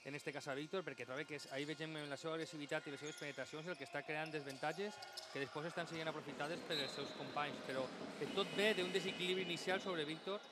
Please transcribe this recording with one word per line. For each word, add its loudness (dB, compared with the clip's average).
en -4
este -2
cas -4
a 2
Víctor, 0
perquè -6
trobo -2
que -6
és, -6
ahí 2
vegem -2
en -2
la -2
seva -2
agressivitat 0
i -4
les -4
seves -6
penetracions -4
el 0
que -6
està -2
creant 0
desavantatges 0
que 0
després 0
estan 0
sent -2
aprofitades 0
per 2
els 2
seus -2
companys, 0
però 2
que 0
tot 4
ve 8
d'un 2
desequilibri 4
inicial 2
sobre 2
Víctor -2